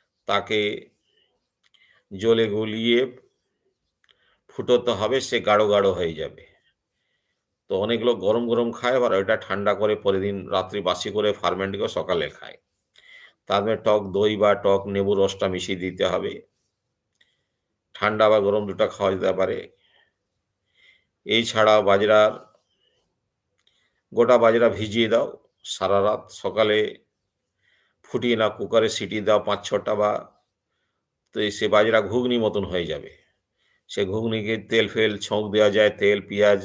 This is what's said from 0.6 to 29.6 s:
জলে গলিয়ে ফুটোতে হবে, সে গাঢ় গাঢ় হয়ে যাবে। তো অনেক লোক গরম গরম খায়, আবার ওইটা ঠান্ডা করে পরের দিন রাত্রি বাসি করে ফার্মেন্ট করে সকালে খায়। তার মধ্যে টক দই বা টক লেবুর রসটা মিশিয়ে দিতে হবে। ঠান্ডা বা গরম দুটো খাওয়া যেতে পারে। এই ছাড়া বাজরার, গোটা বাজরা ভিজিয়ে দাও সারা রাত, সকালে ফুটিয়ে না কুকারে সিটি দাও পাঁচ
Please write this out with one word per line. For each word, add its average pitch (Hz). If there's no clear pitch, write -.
জলে 113
গলিয়ে 110
ফুটোতে 123
হবে, 107
সে 127
গাঢ় 104
গাঢ় 98
হয়ে 85
যাবে। 73
তো -
অনেক 113
লোক 120
গরম 110
গরম 117
খায়, 123
আবার 120
ওইটা 98
ঠান্ডা 101
করে 104
পরের 98
দিন 101
রাত্রি 98
বাসি 92
করে 104
ফার্মেন্ট 95
করে 107
সকালে 82
খায়। -
তার 101
মধ্যে 107
টক 107
দই 104
বা 104
টক 98
লেবুর 98
রসটা 98
মিশিয়ে 92
দিতে 92
হবে। 92
ঠান্ডা 107
বা 107
গরম 101
দুটো 98
খাওয়া 98
যেতে 92
পারে। 92
এই 110
ছাড়া 107
বাজরার, 107
গোটা 120
বাজরা 117
ভিজিয়ে 107
দাও 113
সারা 95
রাত, 104
সকালে 107
ফুটিয়ে 120
না 110
কুকারে 110
সিটি 104
দাও 104
পাঁচ 101